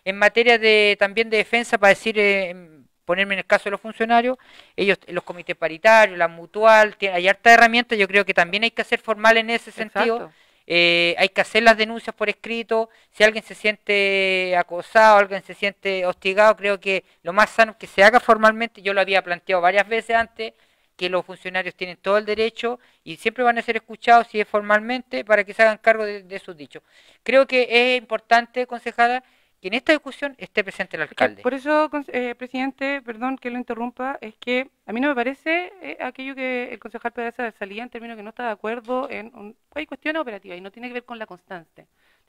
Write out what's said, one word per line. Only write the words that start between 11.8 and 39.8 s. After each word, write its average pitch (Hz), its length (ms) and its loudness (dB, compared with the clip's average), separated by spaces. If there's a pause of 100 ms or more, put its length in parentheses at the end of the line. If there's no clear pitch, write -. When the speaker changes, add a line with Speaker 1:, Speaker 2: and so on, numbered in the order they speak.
Speaker 1:
por 208 140 -4
escrito. 226 600 -6 (220)
Si - 120 0
alguien 214 200 2
se 190 120 -18
siente 196 1000 -2
acosado, 202 600 4
alguien 196 260 2
se 180 120 -20
siente 190 500 -4
hostigado, 196 500 2
creo 196 240 -2
que 190 240 -4 (200)
lo 170 100 -8
más 208 160 2
sano 220 220 0
es - 80 -20
que 185 80 -18
se - 160 4
haga 226 160 8
formalmente. 220 640 0
Yo 196 100 -2
lo 196 80 2
había 190 220 0
planteado 175 400 -2
varias 190 240 2
veces 226 280 -4
antes, 226 380 -4 (460)
que 180 100 -4
los 180 160 -4
funcionarios 185 500 -8
tienen 180 200 -12
todo 196 220 -2
el 214 80 -2
derecho 220 520 -4 (280)
y 160 100 -14
siempre 226 260 -6
van 240 160 2
a 226 40 -6
ser 220 160 -6
escuchados, 226 500 2
si 214 140 -6
es 202 60 -2
formalmente, 214 760 -2
para 208 220 2
que 202 80 -18
se 226 100 2
hagan 214 140 2
cargo 220 260 0
de, 208 200 -10
de 185 160 -14
sus 175 180 -18
dichos. 147 260 -20 (400)
Creo 262 240 2
que 247 220 0
es 247 280 2
importante, 233 720 -2
concejala, 240 560 -2 (380)
que 185 80 -10
en 208 60 -6
esta 262 180 0
discusión 277 440 -8
esté 185 240 -6
presente 185 360 -8
el 160 60 -4
Speaker 2:
Es 143 60 -10
que - 140 -4
Speaker 1:
alcalde. 208 180 -4
Speaker 2:
por 247 120 -4
eso, 302 360 -2
con-, 294 200 -8
eh, 247 260 -6
presidente, 269 680 -8
perdón 240 360 -10
que 247 120 -10
lo 247 80 -10
interrumpa, 247 640 -8
es 214 180 -18
que 254 320 -6 (160)
a - 60 -14
mí 226 80 -6
no 269 80 -2
me 285 80 -2
parece, 320 560 -4 (100)
eh, 285 200 -16
aquello 262 340 -12
que 254 380 -8
el 220 60 -16
concejal 233 340 -12
Pedraza 233 400 -8
salía 202 300 -14
en 247 60 -16
términos 233 280 -16
que 202 60 -18
no 208 80 -16
está 247 160 -10
de 226 40 -6
acuerdo 233 580 -8
en 208 240 -14
un, 208 220 -20 (180)
hay 302 120 -8